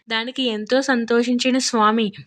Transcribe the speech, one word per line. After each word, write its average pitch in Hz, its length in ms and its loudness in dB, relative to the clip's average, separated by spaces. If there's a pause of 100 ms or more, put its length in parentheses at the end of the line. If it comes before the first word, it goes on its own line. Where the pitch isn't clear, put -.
దానికి 226 340 -4
ఎంతో 226 400 0
సంతోషించిన 247 760 0
స్వామి 220 540 2 (140)